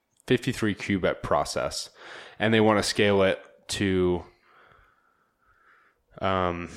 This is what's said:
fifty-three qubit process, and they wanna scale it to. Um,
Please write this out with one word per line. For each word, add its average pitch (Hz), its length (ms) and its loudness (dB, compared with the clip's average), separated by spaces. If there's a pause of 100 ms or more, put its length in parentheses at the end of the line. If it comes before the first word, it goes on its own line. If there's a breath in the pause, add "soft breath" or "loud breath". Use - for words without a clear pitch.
(260)
fifty-three 113 480 0
qubit 92 480 -2
process, - 680 -4 (480 loud breath)
and 110 140 0
they 113 80 6
wanna 107 220 4
scale 101 400 2
it 95 180 2 (280)
to. 90 560 0 (2000 soft breath)
Um, 90 560 -2